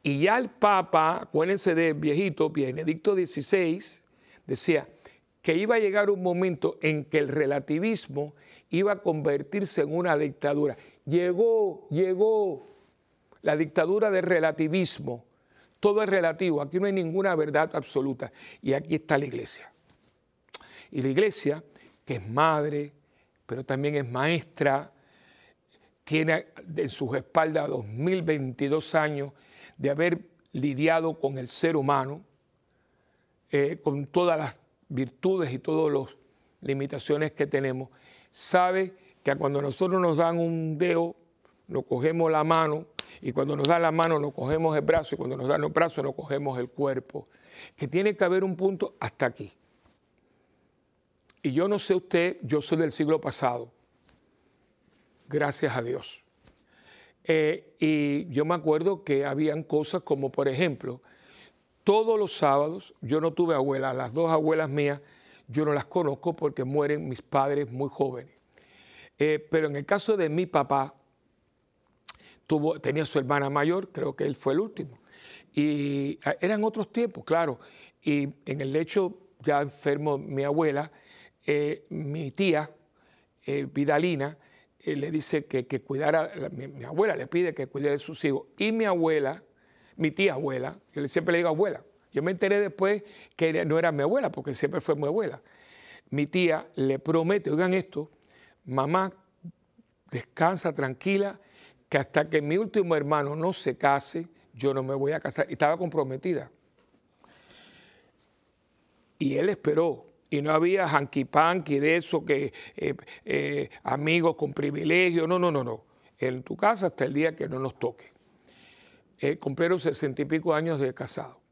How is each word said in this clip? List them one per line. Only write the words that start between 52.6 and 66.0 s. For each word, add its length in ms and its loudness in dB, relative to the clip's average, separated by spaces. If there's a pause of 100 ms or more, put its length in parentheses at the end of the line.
soy 180 0
del 120 2
siglo 300 2
pasado, 500 -2 (1600)
gracias 480 -2
a 40 -2
Dios. 400 -8 (1120)
Eh, 460 0
y 520 0
yo 160 0
me 100 0
acuerdo 480 0
que 220 0
habían 360 -2
cosas 400 -2
como, 300 -2
por 160 0
ejemplo, 540 -2 (840)
todos 340 4
los 160 0
sábados, 680 0
yo 200 0
no 120 0
tuve 200 2
abuela, 400 0
las 200 -6
dos 180 2
abuelas 380 2
mías, 320 0 (460)
yo 180 0
no 80 2
las 120 -2
conozco 500 -2